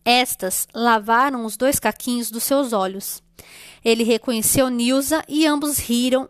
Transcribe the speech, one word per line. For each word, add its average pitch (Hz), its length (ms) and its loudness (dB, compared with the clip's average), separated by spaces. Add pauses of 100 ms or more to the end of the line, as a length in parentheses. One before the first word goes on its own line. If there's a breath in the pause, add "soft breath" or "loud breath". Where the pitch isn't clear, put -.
Estas 240 720 0
lavaram 233 720 2
os 214 100 -8
dois 269 240 0
caquinhos 233 520 -4
dos 226 120 -6
seus 269 300 0
olhos. 190 480 -4 (640 loud breath)
Ele 226 180 2
reconheceu 233 640 2
Nilsa 262 600 0
e 302 180 2
ambos 294 320 0
riram 247 520 0